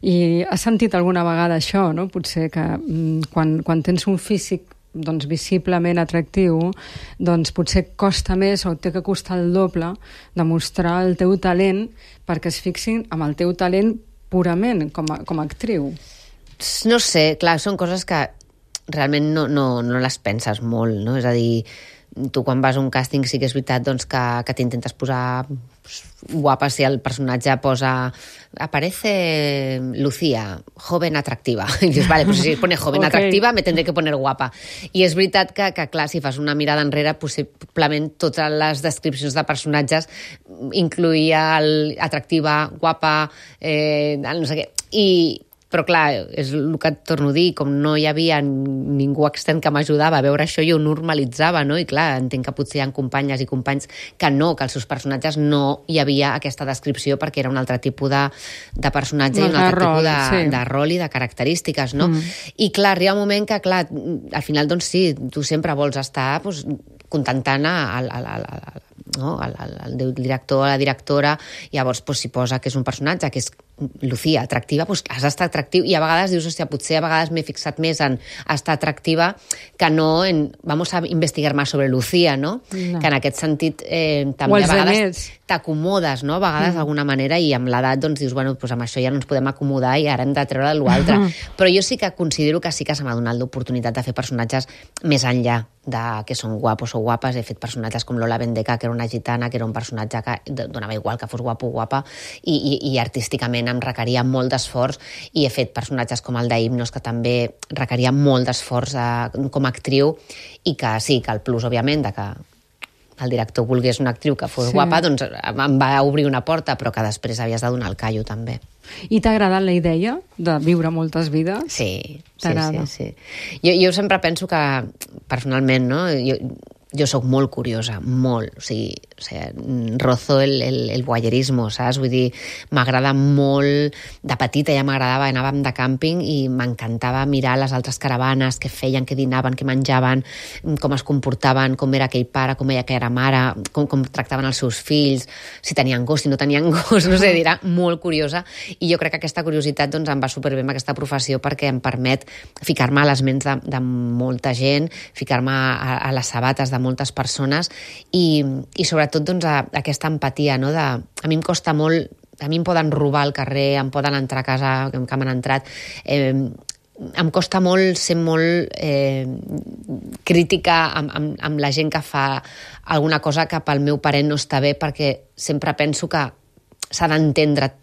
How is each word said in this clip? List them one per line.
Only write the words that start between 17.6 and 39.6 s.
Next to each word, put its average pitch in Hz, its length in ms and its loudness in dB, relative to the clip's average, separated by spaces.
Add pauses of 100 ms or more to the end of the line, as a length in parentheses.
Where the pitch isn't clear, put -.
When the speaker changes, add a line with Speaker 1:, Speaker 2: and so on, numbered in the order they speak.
Speaker 2:
són 202 160 -2
coses 185 320 -2
que 160 140 2 (680)
realment 147 460 2
no, 151 140 2
no, 131 340 2
no 123 180 0
les 127 160 -2
penses 110 460 -2
molt, 117 420 0
no? 127 160 0
És 120 80 0
a 120 80 2
dir, 117 300 2 (680)
tu 139 100 0
quan 131 220 0
vas 131 140 2
a - 20 0
un 135 80 0
càsting 131 400 0
sí - 100 -4
que 117 60 0
és 123 80 -2
veritat, 127 320 -2
doncs, 131 240 -2
que, 127 160 0 (240)
que 131 80 -4
t'intentes 123 400 -2
posar, 127 480 -2 (380)
pues, - 160 -18 (340)
guapa 143 400 2
si - 100 0
el 135 220 4
personatge 127 560 0
posa 131 500 0 (480)
"Aparece 151 1200 -2 (220)
Lucía, 117 640 -2 (120)
joven 170 420 -2
atractiva". 120 580 -2
<laughs> - 80 0
I 180 100 6
dius, 143 160 4
"Vale, 160 160 6
pues 196 160 4
si 160 160 2
pone 175 220 2
joven - 240 0
Speaker 1:
Ok. 156 60 4
Speaker 2:
atractiva, 202 440 4
me 220 100 2
tendré 170 220 2
que 170 80 -2
poner 156 240 0
guapa". 135 320 0 (460)
I 185 100 6
és 160 100 4
veritat 190 380 2
que, 196 240 0
que, 156 160 -2
clar, 151 160 0
si 156 160 -4
fas 131 160 -2
una 147 160 0
mirada 151 240 2
enrere, 147 400 2
possiblement 151 960 -2
totes 156 340 0
les 151 320 0
descripcions 147 540 -2
de 156 80 0
personatges 151 640 0 (640)